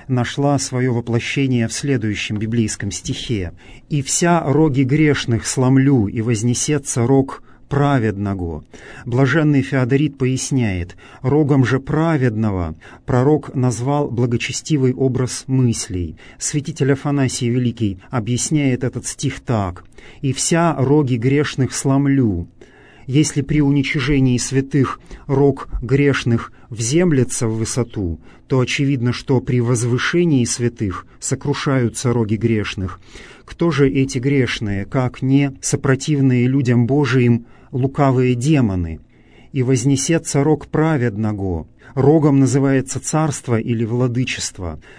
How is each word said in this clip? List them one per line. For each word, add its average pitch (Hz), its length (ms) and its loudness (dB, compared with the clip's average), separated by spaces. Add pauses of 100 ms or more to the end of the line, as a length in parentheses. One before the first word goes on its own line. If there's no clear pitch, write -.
нашла 135 500 0
своё 127 340 -2
воплощение 117 760 0
в - 40 -8
следующем 110 640 -4
библейском 110 540 -2
стихе: 98 640 -6 (340)
«И 147 140 -2
вся 170 440 2
роги 139 360 2
грешных 135 640 2
сломлю, 131 600 4
и 113 120 -6
вознесется 120 880 -2
рог 135 360 2 (260)
праведного». 101 920 0 (420)
Блаженный 139 560 2
Феодорит 139 560 0
поясняет: 123 800 -2 (240)
«Рогом 139 420 2
же 131 160 0
праведного 113 960 -2 (300)
пророк 143 480 0
назвал 127 560 -2
благочестивый 127 800 -2
образ 127 540 -2
мыслей». 113 720 -2 (220)
Святитель 143 540 -2
Афанасий 135 560 0
Великий 113 500 -2 (100)
объясняет 123 720 0
этот 120 220 -6
стих - 360 -6
так: 98 420 -4 (380)
«И 131 120 -2
вся 165 460 0
роги 135 380 2
грешных 131 580 0
сломлю». 135 720 0 (580)
Если 143 380 0
при 151 180 0
уничижении 139 800 2
святых 135 600 -2 (280)
рог 139 400 2 (160)
грешных 131 680 0 (200)
вземлется 123 760 0
в 110 100 -2
высоту, 110 640 -4 (280)
то 131 140 2
очевидно, 123 520 0
что 127 280 0
при 123 200 0
возвышении 123 840 0
святых 117 600 -4 (140)
сокрушаются 131 920 -2
роги 113 220 0
грешных. 104 640 -2 (460)
Кто - 240 -2
же 139 180 4
эти 135 300 0
грешные, 117 680 0
как 127 360 -2
не 135 300 2 (100)
сопротивные 131 880 2
людям 123 400 2
Божиим 120 580 2 (260)
лукавые 131 640 2
демоны? 107 640 0 (540)
«И 131 100 0
вознесется 135 800 0
рог 151 240 0
праведного». 107 1000 -2 (280)
Рогом 139 440 4
называется 135 600 2
царство 151 600 -2
или 117 240 -2
владычество. 117 960 -4 (200)